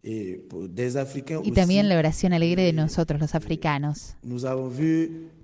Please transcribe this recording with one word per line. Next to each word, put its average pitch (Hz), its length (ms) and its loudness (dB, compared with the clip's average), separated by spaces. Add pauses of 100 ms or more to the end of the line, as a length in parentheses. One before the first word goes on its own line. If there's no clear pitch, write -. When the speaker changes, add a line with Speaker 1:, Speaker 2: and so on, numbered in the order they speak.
Speaker 1:
et 107 300 -6 (140)
pour 90 180 -10
des 123 300 -4
Africains 139 460 -6
Speaker 2:
y 196 100 0
también 190 320 4
Speaker 1:
aussi. 202 40 2
Speaker 2:
la 175 80 6
oración 160 360 2
alegre 170 300 4
de 175 60 6
Speaker 1:
Eh, 165 40 2
Speaker 2:
nosotros, 156 480 0
los 151 120 -2
Speaker 1:
eh, 165 40 0
Speaker 2:
africanos. 147 880 -2
Speaker 1:
nous 123 220 -6
avons 131 240 -2
vu 160 600 0 (140)